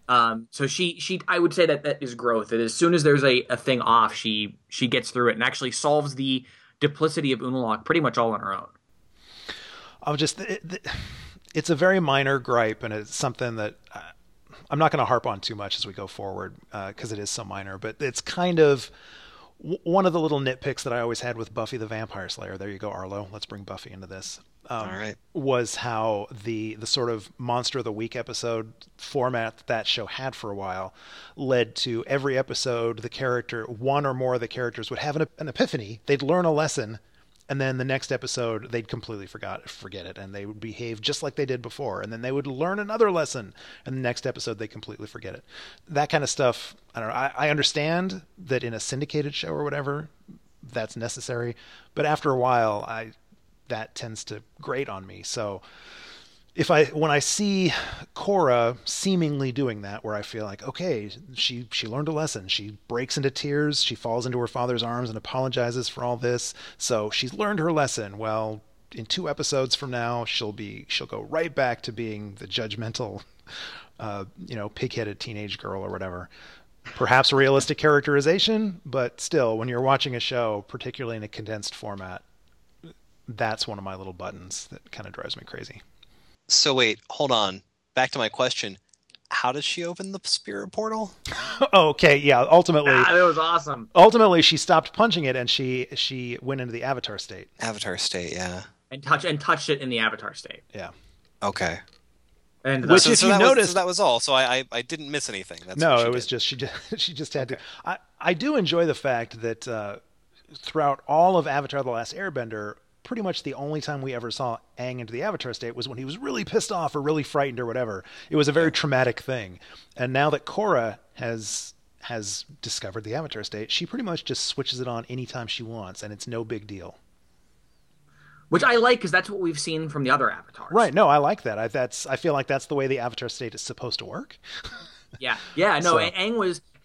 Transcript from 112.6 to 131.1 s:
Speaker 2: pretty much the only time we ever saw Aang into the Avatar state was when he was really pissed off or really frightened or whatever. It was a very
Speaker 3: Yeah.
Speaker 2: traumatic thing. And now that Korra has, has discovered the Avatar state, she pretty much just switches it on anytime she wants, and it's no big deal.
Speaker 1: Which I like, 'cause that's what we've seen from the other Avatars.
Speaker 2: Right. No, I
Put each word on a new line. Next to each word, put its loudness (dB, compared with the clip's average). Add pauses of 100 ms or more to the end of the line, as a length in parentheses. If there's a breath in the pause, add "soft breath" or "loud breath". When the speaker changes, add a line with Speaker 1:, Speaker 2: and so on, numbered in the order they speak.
Speaker 2:
pretty -6
much -4
the -6
only -4
time -6
we -4
ever -4
saw -4 (200)
Aang -6
into -10
the -4
Avatar -4
state -8
was -6
when -10
he -8
was -10
really -4
pissed -2
off -2
or -2
really 0
frightened -2
or -4
whatever. -4 (260 loud breath)
It 0
was 6
a 4
very 6
Speaker 3:
Yeah. 2
Speaker 2:
traumatic 2
thing. -6 (380 loud breath)
And -2
now 4
that 0
Korra 0 (160)
has, -6 (280)
has -6 (160)
discovered -8
the -6
Avatar -6
state, -6
she 0
pretty -6
much -4
just -4
switches -4
it -4
on -4
anytime -8
she -8
wants, -12
and -10
it's -12
no -4
big -8
deal. -14 (1500 soft breath)
Speaker 1:
Which 4
I 6
like, 6
'cause -4
that's 4
what -6
we've -2
seen -4
from -4
the 2
other 6
Avatars. -12
Speaker 2:
Right. 4
No, 8
I 8